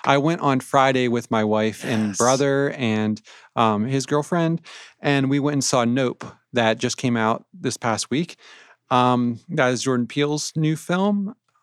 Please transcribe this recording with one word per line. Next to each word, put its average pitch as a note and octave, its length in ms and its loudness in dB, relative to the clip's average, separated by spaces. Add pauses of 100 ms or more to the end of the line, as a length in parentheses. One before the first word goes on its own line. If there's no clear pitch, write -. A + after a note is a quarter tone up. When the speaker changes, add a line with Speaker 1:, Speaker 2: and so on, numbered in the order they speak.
Speaker 1:
I C#3 140 4
went D#3+ 220 0
on C3+ 200 2
Friday C3 460 2
with A#2 240 -2
my A2+ 120 2
wife G#2+ 400 0
and G#2+ 260 -2
Speaker 2:
Yes. F#2+ 80 -6
Speaker 1:
brother C#3 540 2
and, A2 500 -2 (340)
um, A2 300 2
his C3+ 200 -2
girlfriend, E3 560 0 (400)
and C#3 280 2
we C#3+ 100 2
went D3 160 0
and C3 80 0
saw B2+ 200 2
Nope B2 400 0 (300)
that A2+ 240 2
just A#2+ 200 -4
came A#2+ 200 -2
out A2 360 0
this C3 220 -6
past A2+ 340 -4
week. D#3+ 280 -4 (520)
Um, B2 500 2 (100)
that B2+ 240 0
is A#2 100 -4
Jordan B2 240 0
Peele's D3 480 -4
new D#3 220 0
film. G3 580 -2 (260)